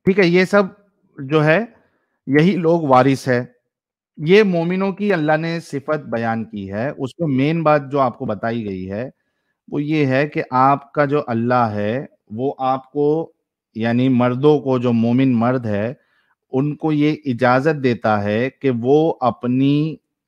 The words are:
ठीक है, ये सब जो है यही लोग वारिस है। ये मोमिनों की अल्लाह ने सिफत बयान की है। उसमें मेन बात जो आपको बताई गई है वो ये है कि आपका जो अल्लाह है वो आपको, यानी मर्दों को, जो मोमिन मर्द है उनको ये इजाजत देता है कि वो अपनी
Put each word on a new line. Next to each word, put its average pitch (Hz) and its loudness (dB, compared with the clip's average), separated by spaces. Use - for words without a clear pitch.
ठीक 190 2
है, 185 4
ये 180 2
सब 202 0
जो 143 0
है 175 0
यही 156 4
लोग 165 2
वारिस 131 4
है। 123 -2
ये 180 4
मोमिनों 185 -2
की 202 -2
अल्लाह 156 0
ने 165 -4
सिफत 151 -6
बयान 113 -4
की 104 -10
है। 110 -6
उसमें 147 -8
मेन 147 0
बात 151 4
जो 139 -4
आपको 127 -2
बताई 117 -4
गई 95 -8
है 104 -8
वो 147 -6
ये 147 0
है 135 2
कि 160 -6
आपका 139 2
जो 143 0
अल्लाह 120 0
है 104 -4
वो 123 -6
आपको, 147 -2
यानी 117 0
मर्दों 127 2
को, 131 -2
जो 120 0
मोमिन 120 2
मर्द 120 0
है 107 -4
उनको 147 -2
ये 151 0
इजाजत 131 0
देता 117 0
है 107 -2
कि - -4
वो 135 2
अपनी 135 -2